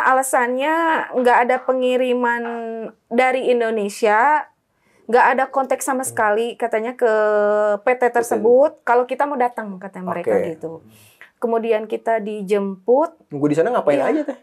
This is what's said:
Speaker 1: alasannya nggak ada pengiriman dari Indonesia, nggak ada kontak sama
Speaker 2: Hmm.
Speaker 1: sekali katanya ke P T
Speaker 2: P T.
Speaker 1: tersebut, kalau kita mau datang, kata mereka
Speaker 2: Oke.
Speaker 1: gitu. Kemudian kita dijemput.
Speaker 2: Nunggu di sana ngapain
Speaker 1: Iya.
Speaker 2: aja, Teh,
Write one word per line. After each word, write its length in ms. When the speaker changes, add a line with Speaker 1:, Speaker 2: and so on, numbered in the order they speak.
Speaker 1:
alasannya 680
nggak 260
ada 200
pengiriman 840
dari 420
Indonesia, 960
nggak 240
ada 200
kontak 340
sama 240
Speaker 2:
Hmm. 80
Speaker 1:
sekali 400
katanya 400
ke 160
P 120
T 100
Speaker 2:
P 60
T. 100
Speaker 1:
tersebut, 720
kalau 160
kita 240
mau 80
datang, 400
kata 240
mereka 320
Speaker 2:
Oke. 240
Speaker 1:
gitu. 320
Kemudian 480
kita 320
dijemput. 960
Speaker 2:
Nunggu 220
di 80
sana 160
ngapain 240
Speaker 1:
Iya. 160
Speaker 2:
aja, 100
Teh, 200